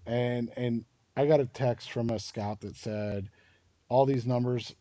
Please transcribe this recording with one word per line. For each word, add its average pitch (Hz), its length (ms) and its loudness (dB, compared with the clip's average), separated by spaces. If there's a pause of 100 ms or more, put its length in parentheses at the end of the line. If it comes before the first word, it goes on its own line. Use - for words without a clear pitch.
and, 120 500 0
and 120 280 -2 (320)
I 139 100 4
got 151 140 6
a 131 60 0
text 123 440 -2
from 117 200 0
a 110 80 0
scout 104 420 -6
that 101 160 -10
said, 104 520 -6 (600)
"All 131 160 6
these 131 180 2
numbers, 123 560 0